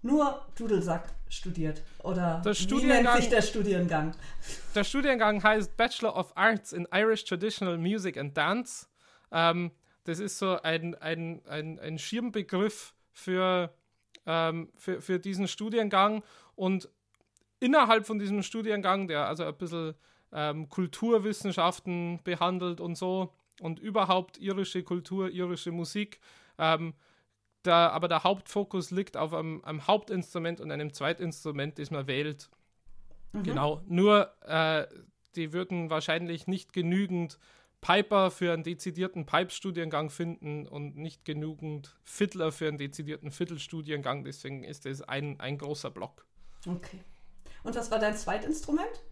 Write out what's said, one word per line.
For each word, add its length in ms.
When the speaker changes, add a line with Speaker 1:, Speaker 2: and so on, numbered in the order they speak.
Speaker 1:
nur 440
Dudelsack 580
studiert? 560
Oder 320
Speaker 2:
Der 80
Speaker 1:
wie 40
nennt 100
Speaker 2:
Studiengang 600
Speaker 1:
sich 120
der 120
Studiengang? 720
Speaker 2:
Der 80
Studiengang 600
heißt 320
Bachelor 400
of 220
Arts 340
in 220
Irish 320
Traditional 520
Music 400
and 200
Dance. 500
Ähm, 400
das 140
ist 180
so 240
ein, 340
ein, 520
ein, 320
ein 200
Schirmbegriff 920
für, 640
ähm, 520
für, 240
für 180
diesen 280
Studiengang. 760
Und 340
innerhalb 460
von 140
diesem 240
Studiengang, 640
der 200
also 160
ein 140
bisschen, 380
ähm, 380
Kulturwissenschaften 1500
behandelt 580
und 140
so 380
und 180
überhaupt 580
irische 460
Kultur, 460
irische 420
Musik, 480
ähm, 360
da, 260
aber 180
der 160
Hauptfokus 680
liegt 260
auf 160
einem, 320
einem 220
Hauptinstrument 720
und 100
einem 220
Zweitinstrument, 840
das 120
man 160
wählt. 420
Speaker 1:
Mhm. 100
Speaker 2:
Genau. 440
Nur, 440
äh, 400
die 180
würden 360
wahrscheinlich 580
nicht 240
genügend 680
Piper 500
für 220
einen 100
dezidierten 600
Pipe-Studiengang 840
finden 580
und 280
nicht 300
genügend 800
Fiddler 500
für 160
einen 80
dezidierten 540
Fiddle-Studiengang. 920
Deswegen 400
ist 220
das 160
ein, 380
ein 180
großer 340
Block. 340
Speaker 1:
Okay. 380
Und 120
was 160
war 80
dein 160
Zweitinstrument? 960